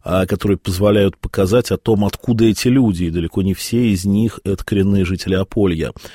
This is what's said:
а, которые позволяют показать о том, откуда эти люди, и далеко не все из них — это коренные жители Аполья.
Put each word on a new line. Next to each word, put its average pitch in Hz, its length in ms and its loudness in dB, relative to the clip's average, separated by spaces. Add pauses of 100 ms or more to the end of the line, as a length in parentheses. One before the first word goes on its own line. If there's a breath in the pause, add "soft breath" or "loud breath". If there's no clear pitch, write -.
а, 95 200 0
которые 98 320 0
позволяют 101 640 2
показать 104 520 0
о 95 60 0
том, 104 300 0
откуда 113 400 0
эти 110 220 0
люди, 110 360 2
и 85 60 -2
далеко 101 320 -2
не 95 100 0
все 117 400 -2
из 92 140 -2
них — 104 380 0
это 98 200 -4
коренные 98 400 2
жители 92 300 -4
Аполья. 92 580 -2 (220 loud breath)